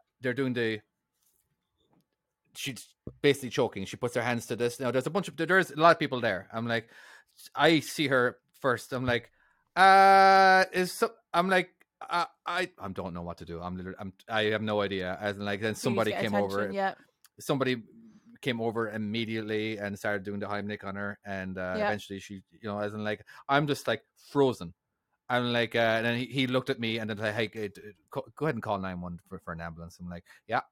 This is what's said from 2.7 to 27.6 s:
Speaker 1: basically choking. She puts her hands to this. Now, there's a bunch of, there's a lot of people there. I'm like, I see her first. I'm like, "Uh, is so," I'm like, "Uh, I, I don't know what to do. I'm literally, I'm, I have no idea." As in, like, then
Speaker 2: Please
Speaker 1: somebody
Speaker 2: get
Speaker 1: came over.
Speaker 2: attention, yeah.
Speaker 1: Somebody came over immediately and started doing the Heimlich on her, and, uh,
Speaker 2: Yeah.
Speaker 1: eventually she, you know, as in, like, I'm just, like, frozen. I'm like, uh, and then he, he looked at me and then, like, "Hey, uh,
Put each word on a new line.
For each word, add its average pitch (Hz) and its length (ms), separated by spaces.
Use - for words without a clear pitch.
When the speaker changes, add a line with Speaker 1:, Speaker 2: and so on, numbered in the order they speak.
Speaker 1:
basically 135 280
choking. 101 360
She - 120
puts - 180
her 120 60
hands 117 260
to 120 80
this. 120 240
Now, 123 120
there's 127 160
a - 40
bunch 185 160
of, 139 100
there's 170 340
a - 80
lot 170 120
of 160 80
people 131 200
there. 98 320
I'm 113 160
like, 117 220
I 156 240
see 147 280
her 123 300
first. 120 320
I'm 127 140
like, 120 260
"Uh, 190 1000
is 180 180
so," 226 200
I'm 180 160
like, 185 240
"Uh, 170 240
I, 180 320
I - 120
don't 90 240
know 87 80
what 85 160
to 85 80
do. 85 160
I'm 90 160
literally, 92 220
I'm, 95 140
I 110 180
have 107 160
no 107 200
idea." 92 400
As 104 160
in, 101 80
like, 101 160
then 110 120
Speaker 2:
Please - 80
Speaker 1:
somebody 113 300
Speaker 2:
get 95 100
Speaker 1:
came 104 140
over. 101 240
Speaker 2:
attention, 196 160
yeah. 196 180
Speaker 1:
Somebody 127 440
came 120 200
over 113 280
immediately 110 880
and 101 200
started 104 260
doing 101 160
the 104 80
Heimlich 104 360
on 98 120
her, 101 300
and, 95 320
uh, 92 200
Speaker 2:
Yeah. 208 100
Speaker 1:
eventually 101 320
she, 101 160
you 110 80
know, 104 100
as 104 140
in, 107 100
like, 107 220
I'm 143 200
just, - 200
like, 117 160
frozen. 120 420
I'm 123 240
like, 117 220
uh, 117 40
and 113 260
then 117 120
he, 127 80
he 131 220
looked 127 220
at 131 100
me 113 180
and 110 120
then, 107 80
like, 107 180
"Hey, 113 100
uh, 107 280